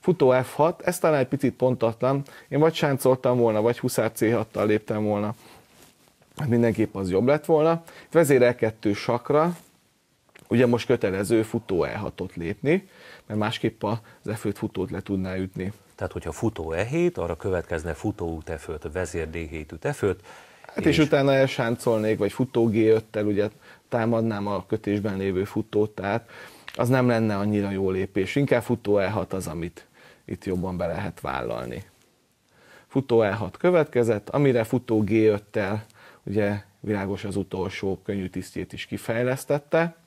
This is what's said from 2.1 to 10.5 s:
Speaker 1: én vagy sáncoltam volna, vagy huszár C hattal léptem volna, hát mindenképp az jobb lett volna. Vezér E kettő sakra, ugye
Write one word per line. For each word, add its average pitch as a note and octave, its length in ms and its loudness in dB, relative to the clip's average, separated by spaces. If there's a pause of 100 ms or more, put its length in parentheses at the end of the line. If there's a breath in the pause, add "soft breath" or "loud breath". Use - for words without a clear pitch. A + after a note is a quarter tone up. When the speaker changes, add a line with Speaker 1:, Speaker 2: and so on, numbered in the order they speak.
Speaker 1:
én C3+ 100 -2
vagy D#3+ 160 4
sáncoltam B2+ 640 2
volna, A2+ 220 4
vagy A#2 180 2
huszár A#2 340 0
C A2 200 2
hattal A2 340 -2
léptem G#2+ 380 0
volna, G#2 300 -2 (1000 loud breath)
hát - 120 -6
mindenképp A2+ 460 2
az G2 160 -4
jobb F#2+ 160 2
lett D3+ 180 2
volna. E3 380 2 (280 loud breath)
Vezér C#3+ 320 6
E A#2+ 120 4
kettő A2 380 -2
sakra, D3 640 0 (920)
ugye A#2+ 180 6